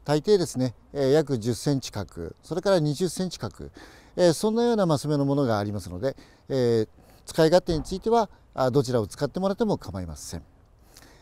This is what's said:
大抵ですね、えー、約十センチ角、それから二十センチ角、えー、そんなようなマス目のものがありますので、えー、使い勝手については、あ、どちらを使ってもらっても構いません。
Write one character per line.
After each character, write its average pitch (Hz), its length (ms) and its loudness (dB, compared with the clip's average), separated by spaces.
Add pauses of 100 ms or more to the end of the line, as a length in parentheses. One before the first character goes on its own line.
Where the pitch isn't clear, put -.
大 147 160 0
抵 208 160 4
で 175 80 0
す - 120 -8
ね、 127 180 -2 (180)
え 143 80 -4
ー、 131 100 4
約 143 260 2
十 110 180 -2
セ 143 180 -2
ン 135 60 0
チ - 120 -10
角、 85 500 -10
そ - 140 -10
れ 180 60 -2
か 202 100 0
ら 185 80 4
二 147 140 0
十 170 160 -2
セ 185 160 -4
ン 180 40 -6
チ - 80 -12
角、 87 280 -10 (500)
え 180 140 6
ー、 160 40 6
そ - 160 0
ん 214 60 0
な 233 80 2
よ 240 100 2
う - 20 0
な 202 100 2
マ 156 120 2
ス 147 100 -6
目 147 100 2
の 143 80 2
も 139 100 2
の 143 100 2
が 110 140 2
あ 101 40 -2
り 104 80 -4
ま 101 80 -6
す 90 100 -12
の 90 100 -10
で、 127 160 -4 (340)
え 139 40 -4
ー、 117 340 2 (380)
使 160 200 2
い 156 40 4
勝 175 140 6
手 165 140 -2
に 135 60 -4
つ - 100 -8
い 190 60 -6
て 220 100 -4
は、 226 200 2 (260)
あ、 131 160 2
ど 139 100 4
ち 123 100 -4
ら 120 100 2
を 104 40 -2
使 - 180 -6
っ 143 60 -2
て 175 100 -8
も 190 100 0
ら 202 40 -2
っ 190 40 -6
て 233 80 -2
も 190 120 0
構 95 240 -10
い 85 60 -8
ま 78 80 -12
せ - 220 -12
ん。 80 60 -12 (800)